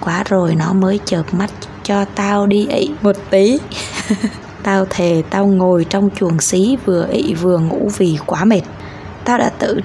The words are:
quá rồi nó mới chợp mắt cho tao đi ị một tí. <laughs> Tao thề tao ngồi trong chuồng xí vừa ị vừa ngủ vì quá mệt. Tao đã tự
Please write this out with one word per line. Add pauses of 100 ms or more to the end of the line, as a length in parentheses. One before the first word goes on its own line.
quá
rồi
nó
mới
chợp
mắt (340)
cho
tao
đi
ị (120)
một (140)
tí. (500)
<laughs>
Tao
thề
tao
ngồi
trong
chuồng
xí (100)
vừa
ị
vừa
ngủ
vì
quá
mệt. (640)
Tao
đã
tự